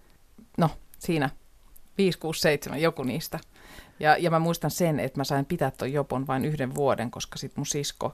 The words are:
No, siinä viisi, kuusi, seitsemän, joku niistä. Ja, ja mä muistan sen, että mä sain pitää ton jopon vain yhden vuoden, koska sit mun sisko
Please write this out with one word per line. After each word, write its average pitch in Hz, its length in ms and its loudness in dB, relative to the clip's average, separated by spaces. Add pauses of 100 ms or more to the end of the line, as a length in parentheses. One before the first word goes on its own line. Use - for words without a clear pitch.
(580)
No, 160 120 4 (280)
siinä 147 320 0 (680)
viisi, 190 200 4
kuusi, 160 220 -4
seitsemän, 151 400 2
joku 160 220 2
niistä. 151 380 -4 (600)
Ja, 151 160 6
ja 165 140 0
mä 165 80 4
muistan 165 320 0
sen, 160 300 2
että 135 200 -2
mä 139 40 -2
sain 139 200 0
pitää 156 260 0
ton - 220 -4
jopon 135 340 -2
vain 131 180 0
yhden 143 300 -2
vuoden, 120 360 2
koska - 280 -10
sit - 180 -10
mun 143 100 -4
sisko - 480 -4